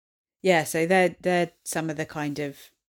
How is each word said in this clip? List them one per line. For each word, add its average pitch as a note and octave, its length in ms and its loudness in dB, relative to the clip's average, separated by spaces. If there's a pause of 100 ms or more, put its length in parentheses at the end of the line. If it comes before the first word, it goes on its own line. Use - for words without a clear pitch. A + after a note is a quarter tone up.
(420)
Yeah, F3 220 4
so E3 220 -2
they're, F3+ 340 4
they're F3 320 0 (140)
some D#3+ 240 -6
of D3+ 80 -6
the D#3 80 -6
kind D3 340 -8
of C#3+ 180 -8 (400)